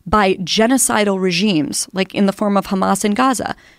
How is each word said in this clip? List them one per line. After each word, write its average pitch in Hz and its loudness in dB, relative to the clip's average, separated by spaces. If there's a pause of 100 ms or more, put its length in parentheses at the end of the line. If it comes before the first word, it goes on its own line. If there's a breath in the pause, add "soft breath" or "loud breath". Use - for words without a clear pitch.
by 190 2
genocidal 214 0
regimes, 180 0
like 190 -4
in 202 2
the 190 2
form 202 -2
of 190 -2
Hamas 196 0
in 208 0
Gaza, 254 -2 (220 soft breath)